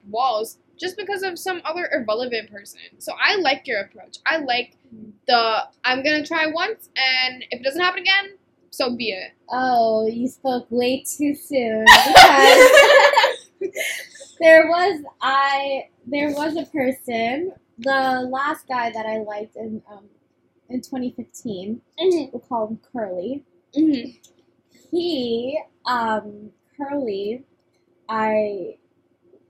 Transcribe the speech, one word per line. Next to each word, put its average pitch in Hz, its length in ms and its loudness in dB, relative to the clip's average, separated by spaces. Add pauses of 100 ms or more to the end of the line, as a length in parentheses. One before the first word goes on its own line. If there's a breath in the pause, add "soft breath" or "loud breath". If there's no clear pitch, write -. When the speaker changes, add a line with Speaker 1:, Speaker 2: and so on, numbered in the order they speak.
Speaker 1:
walls 220 500 -4 (200)
just 370 180 -10
because 392 260 -8
of 359 160 -6
some 370 260 -8
other 330 280 -6
irrelevant 233 580 -6
person. 208 300 -20 (180 loud breath)
So - 140 -12 (100)
I 349 140 2
like 302 300 -2
your 226 140 -4
approach. - 460 -16
I 311 120 0
like 247 380 -6 (180)
Speaker 2:
Mm. 220 180 -20 (140)
Speaker 1:
the, 226 420 0 (160)
"I'm 254 180 -2
gonna 302 220 -2
try 320 220 -2
once, 349 500 -6
and 254 540 -2
if 240 100 -10
it - 20 -20
doesn't 277 180 -4
happen 370 200 -2
again, 392 380 -2 (320)
so 254 260 -4
be 226 140 -6
it." 185 220 -10 (180)
Speaker 2:
Oh, 233 560 0
you 233 220 -4
spoke 247 420 -6
way 247 340 -2
too 294 300 -4
soon 233 500 -4
Speaker 1:
<laughs> - 0 -
Speaker 2:
because 277 840 10 (880)
<laughs> - 800 -12
there 320 280 8
was, 349 340 0 (180)
I, 277 680 -2 (180)
there 285 260 -4
was 302 240 -4
a 311 100 -6
person, 254 840 -4 (260)
the 262 520 -2
last 294 380 -6
guy 240 220 -4
that 220 160 -8
I 220 120 -4
liked 214 380 -12
in, 220 340 -12
um, 208 160 -20 (600)
in 247 140 -6
twenty 254 340 -8
fifteen, 214 640 -12 (180)
Speaker 1:
Mm-hmm. 330 320 0
Speaker 2:
we'll 240 80 -12
call 220 280 -6
him 220 120 -12 (120)
Curly. 214 520 -8 (320)
Speaker 1:
Mm-hmm. 285 340 0 (800)
Speaker 2:
He, 269 720 -4 (260)
um, 214 640 -4 (260)
Curly, 254 680 -8 (640)
I 214 680 -2 (720)